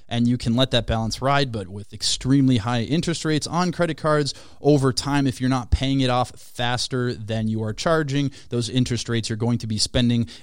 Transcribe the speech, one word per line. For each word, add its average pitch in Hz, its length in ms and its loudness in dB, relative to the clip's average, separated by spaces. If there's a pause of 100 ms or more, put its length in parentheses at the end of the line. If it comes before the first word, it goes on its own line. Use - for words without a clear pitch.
and 120 220 2
you 123 80 2
can 120 180 0
let 131 180 2
that 117 140 2
balance 113 360 -2
ride, 139 280 2
but 104 180 -6
with 101 260 -14
extremely 131 640 2
high 117 240 0
interest 165 420 -2
rates 156 220 0
on 175 260 0
credit 165 240 0
cards, 151 380 2 (260)
over 135 320 4
time, 143 340 0
if 127 140 -2
you're 127 100 0
not 123 200 -2
paying 135 300 2
it 127 100 2
off 123 280 0
faster 123 760 -4
than 110 340 -4
you 110 140 -2
are 110 100 -4
charging, 143 580 0 (200)
those 120 180 -2
interest 123 400 0
rates, 117 220 -2
you're 113 60 -4
going 117 220 0
to 113 80 -8
be 107 120 -2
spending 120 500 2 (140)